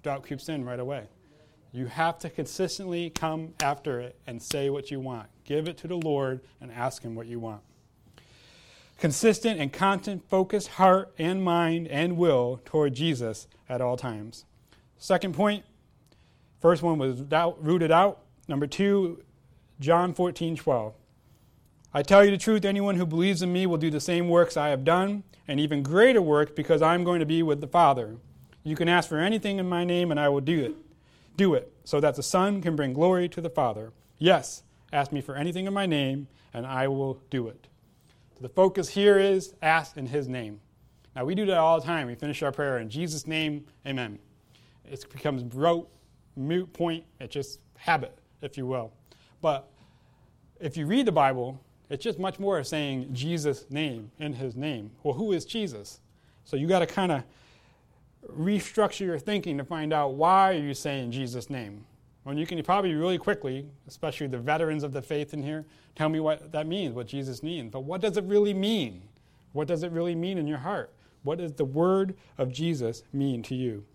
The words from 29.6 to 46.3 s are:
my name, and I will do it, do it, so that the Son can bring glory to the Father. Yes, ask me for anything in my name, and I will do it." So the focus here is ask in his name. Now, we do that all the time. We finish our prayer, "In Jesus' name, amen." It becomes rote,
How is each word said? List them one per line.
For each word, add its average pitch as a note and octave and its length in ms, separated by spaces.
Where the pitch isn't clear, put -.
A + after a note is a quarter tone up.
my F3 140
name, F3 300
and D3 80
I D3 80
will C#3+ 140
do D3+ 220
it, G#2+ 120
do F3+ 180
it, - 180
so - 160
that C#3+ 160
the C3+ 80
Son F#3+ 400
can D#3 140
bring C3+ 160
glory F3 380
to F3 100
the E3 100
Father. A2+ 420
Yes, D#3 440
ask C#3+ 180
me C#3+ 100
for C3+ 140
anything F3 320
in G3 80
my G3 120
name, C#3 420
and A#2+ 100
I C3 220
will C3+ 280
do A#2+ 200
it." - 180
So B2+ 60
the B2+ 80
focus F#3+ 400
here G3+ 280
is F#3+ 340
ask D#3 340
in C3+ 100
his C3 220
name. G#2+ 320
Now, B2+ 80
we E3+ 100
do G#3 120
that F#3 120
all D#3+ 220
the C3 60
time. D#3 200
We A#2+ 80
finish D3 300
our C#3 80
prayer, C#3 260
"In A2 100
Jesus' D3+ 380
name, D#3 400
amen." B2 360
It - 260
becomes C3+ 320
rote, E3+ 380